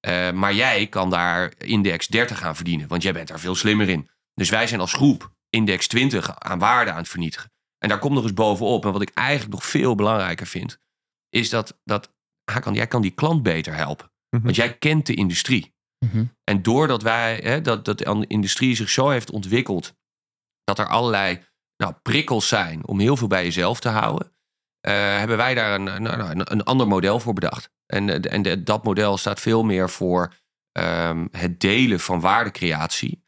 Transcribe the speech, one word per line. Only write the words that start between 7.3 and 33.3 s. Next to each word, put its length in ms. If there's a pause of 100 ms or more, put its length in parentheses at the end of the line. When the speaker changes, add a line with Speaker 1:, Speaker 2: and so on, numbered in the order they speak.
Speaker 1:
En 100
daar 100
komt 160
nog 80
eens 120
bovenop. 500
En 80
wat 100
ik 120
eigenlijk 380
nog 140
veel 280
belangrijker 520
vind, 320 (500)
is 220
dat, 340
dat, 280 (320)
Hakan, 300
jij 120
kan 160
die 80
klant 320
beter 320
helpen. 360 (200)
Speaker 2:
Mhm. 120
Speaker 1:
Want 140
jij 200
kent 300
de 80
industrie. 600 (240)
Speaker 3:
Mhm. 260 (200)
Speaker 1:
En 180
doordat 400
wij, 400
hè, 180
dat, 240
dat 140
de 280
industrie 500
zich 140
zo 180
heeft 220
ontwikkeld, 640 (680)
dat 140
er 100
allerlei, 520 (360)
nou, 260
prikkels 460
zijn 380
om 140
heel 160
veel 120
bij 160
jezelf 360
te 80
houden, 440 (480)
eh, 120
hebben 440
wij 180
daar 200
een, 120
een, 440
een, 220
een 120
ander 240
model 320
voor 120
bedacht. 380 (160)
En, 220 (160)
eh, 80
en 100
de, 200
dat 220
model 320
staat 240
veel 240
meer 260
voor, 420 (400)
ehm, 580
het 300
delen 400
van 200
waardecreatie 1080